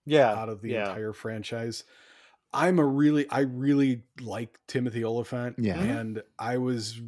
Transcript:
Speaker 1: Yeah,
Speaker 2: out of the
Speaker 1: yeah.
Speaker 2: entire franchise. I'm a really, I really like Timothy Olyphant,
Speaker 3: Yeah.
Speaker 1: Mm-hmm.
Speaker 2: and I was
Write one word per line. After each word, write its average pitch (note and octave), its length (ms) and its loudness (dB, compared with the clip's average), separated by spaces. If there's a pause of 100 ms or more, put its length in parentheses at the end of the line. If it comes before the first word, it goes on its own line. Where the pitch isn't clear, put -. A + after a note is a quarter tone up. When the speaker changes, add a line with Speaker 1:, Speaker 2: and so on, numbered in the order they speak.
Speaker 1:
Yeah, C#3+ 280 6
Speaker 2:
out A2 160 -4
of G#2 120 -8
the A#2 100 -8
Speaker 1:
yeah. G#2+ 180 -2
Speaker 2:
entire G#2+ 240 -6
franchise. A2+ 680 -8 (720)
I'm E3+ 260 4
a D3+ 60 6
really, C#3+ 440 4
I C3+ 120 2
really C3+ 600 2 (180)
like A2+ 360 -8 (100)
Timothy A#2+ 360 -2
Olyphant, A#2+ 560 -4
Speaker 3:
Yeah. G#2 160 0
Speaker 1:
Mm-hmm. F#2 140 0
Speaker 2:
and A2 340 -6 (160)
I A#2+ 180 -4
was A#2 500 -4